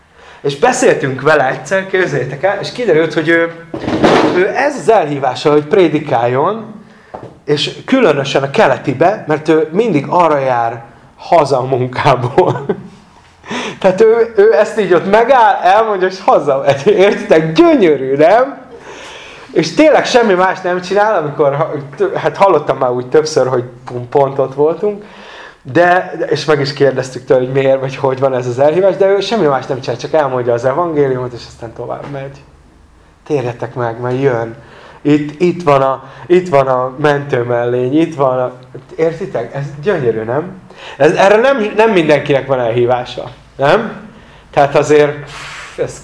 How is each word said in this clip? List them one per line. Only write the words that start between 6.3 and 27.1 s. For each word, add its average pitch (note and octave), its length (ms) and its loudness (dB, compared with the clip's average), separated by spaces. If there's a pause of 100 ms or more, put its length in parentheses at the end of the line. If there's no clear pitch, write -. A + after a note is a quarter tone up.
és - 400 -2
különösen D3+ 580 2
a C#3 80 -4
keletibe, E3 760 0
mert D3+ 220 -2
ő D#3 240 2
mindig E3+ 360 0
arra D#3 300 2
jár B2 440 -2 (340)
haza C#3+ 420 2
a B2 60 -2
munkából. B2+ 1040 0 (500)
<laughs> - 640 -14
Tehát F#3+ 200 2
ő, A3+ 360 4
ő G#3 180 6
ezt G#3 260 0
így F3+ 120 0
ott F3+ 180 2
megáll, A3+ 520 4
elmondja, G3 460 2
és F#3 160 -10
hazamegy. C#3+ 640 0
Értitek? F3 640 2
Gyönyörű, D#3+ 640 4
nem? A3 440 2 (920)
És D#3+ 220 -2
tényleg C#4+ 300 4
semmi A#3 300 2
más F3+ 260 0
nem F3+ 200 -4
csinál, G3 420 0
amikor C#3+ 320 -2
ha-, D3+ 200 -4 (220)
tö-, G3 180 -2
hát D3+ 220 -4
hallottam D3+ 420 2
már B2+ 120 0
úgy B2 160 -4
többször, D3+ 400 2
hogy B2+ 180 -2 (460)
pont C3+ 280 0
ott C3 160 -4
voltunk, E3+ 500 -2 (580)
de, F3 500 0 (160)
és D3 160 -4
meg D3+ 160 2
is C#3 120 -4
kérdeztük B2+ 520 -2